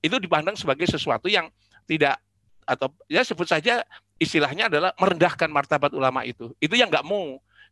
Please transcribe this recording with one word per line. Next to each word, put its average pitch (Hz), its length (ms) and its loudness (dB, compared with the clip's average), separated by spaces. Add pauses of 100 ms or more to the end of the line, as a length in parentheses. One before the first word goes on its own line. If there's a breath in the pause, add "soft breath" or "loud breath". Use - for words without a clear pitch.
Itu 175 160 0
dipandang 175 400 0
sebagai 160 320 -2
sesuatu 147 400 -2
yang 180 160 2 (400 soft breath)
tidak, 147 320 2 (480)
atau 131 240 -2 (160)
ya 180 160 2
sebut 170 240 -2
saja 226 400 0 (320 loud breath)
istilahnya 156 480 0
adalah 175 320 0
merendahkan 175 520 2
martabat 143 440 0
ulama 131 320 0
itu. 120 320 -12
Itu 160 160 0
yang 240 160 4
nggak - 160 0
mau. 170 320 -6 (340 soft breath)